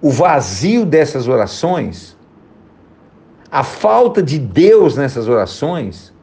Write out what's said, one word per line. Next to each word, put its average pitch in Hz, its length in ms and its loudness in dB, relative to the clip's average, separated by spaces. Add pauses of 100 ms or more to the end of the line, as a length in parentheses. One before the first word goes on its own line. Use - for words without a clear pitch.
o 147 120 0
vazio 147 720 0
dessas 147 400 0
orações? 120 880 -4 (1300)
A 139 140 -2
falta 220 580 0
de 156 160 -2
Deus 180 580 4
nessas 123 320 -4
orações? 120 960 -4